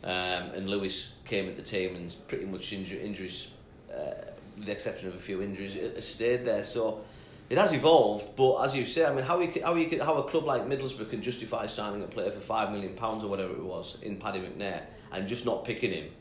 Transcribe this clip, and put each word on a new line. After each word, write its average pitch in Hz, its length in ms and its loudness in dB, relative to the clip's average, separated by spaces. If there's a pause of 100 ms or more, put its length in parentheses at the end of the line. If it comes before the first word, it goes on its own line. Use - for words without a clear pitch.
Um, 90 500 -2
and 95 140 -4
Lewis 98 400 -2 (160)
came 98 240 0
at - 80 -8
the - 60 -10
team 92 340 -2
and 87 180 -10 (140)
pretty - 160 -4
much 92 260 -6
inju-, 95 320 -6
injuries, 95 460 -6 (440)
uh, 69 200 -4 (440)
with 104 100 -10
the 104 60 -4
exception - 360 -4
of 87 60 -6
a 92 40 -10
few 95 240 -4
injuries, 98 320 -6
it, 98 220 -4
it - 60 -6
stayed 117 420 2
there. 104 180 2
So, 110 380 0 (480)
It 131 100 4
has 190 140 8
evolved, 147 600 8
but 131 300 8
as 135 100 2
you 123 100 0
say, 165 200 4
I 143 80 6
mean, 131 120 2
how 175 140 2
you 175 100 4
ca-, 170 140 -2
how 170 120 2
you 165 140 4
ca-, 156 160 2
how 156 120 4
a 135 80 2
club 156 200 2
like 131 180 2
Middlesbrough 131 480 -2
can 110 120 -4
justify 113 440 -2
signing 104 360 -4
a - 60 -6
player 101 220 0
for 104 100 -6
five 107 320 0
million 95 220 -4
pounds 110 280 -2
or 104 60 -4
whatever 95 240 -2
it - 100 -6
was 87 400 -6
in 101 140 -6
Paddy 98 240 -4
McNair 92 420 -6 (300)
and 95 160 -4
just 120 180 -2
not - 180 0
picking 110 280 0
him? 76 180 -6 (100)